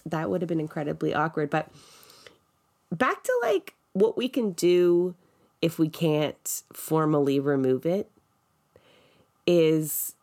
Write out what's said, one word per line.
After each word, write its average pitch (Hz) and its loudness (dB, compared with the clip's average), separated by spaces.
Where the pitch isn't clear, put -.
that 160 -4
would 180 -2
have 175 -6
been 165 -2
incredibly 156 -4
awkward? 151 -2
But 156 -4
back 254 -2
to, 508 -2
like, 403 -2
what 196 2
we 247 -4
can 226 -2
do 175 2
if 165 -2
we 160 2
can't 151 -2
formally 147 2
remove 135 0
it 185 -2
is, 160 2